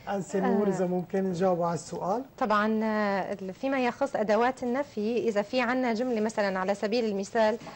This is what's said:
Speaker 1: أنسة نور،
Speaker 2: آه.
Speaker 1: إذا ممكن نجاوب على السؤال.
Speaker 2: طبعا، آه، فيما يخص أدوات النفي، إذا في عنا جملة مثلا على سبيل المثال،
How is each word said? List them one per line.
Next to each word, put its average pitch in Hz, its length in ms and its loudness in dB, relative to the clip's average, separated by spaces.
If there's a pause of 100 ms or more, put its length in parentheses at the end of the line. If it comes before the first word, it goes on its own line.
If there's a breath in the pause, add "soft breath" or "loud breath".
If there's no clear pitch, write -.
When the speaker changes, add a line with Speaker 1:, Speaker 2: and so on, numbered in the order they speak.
Speaker 1:
أنسة 196 320 -2
نور، 196 260 2
Speaker 2:
آه. 196 40 4
Speaker 1:
إذا 185 160 0
ممكن 180 380 -2
نجاوب 180 380 2
على 170 120 0
السؤال. 175 480 -4 (160)
Speaker 2:
طبعا، 214 460 2
آه، 208 500 0
فيما 247 500 -4
يخص 254 320 -2
أدوات 220 460 2
النفي، 240 560 -2
إذا 202 240 0
في 254 180 -2
عنا 247 340 0
جملة 233 260 0
مثلا 208 380 0
على 190 160 0
سبيل 220 300 0
المثال، 214 540 2 (180 loud breath)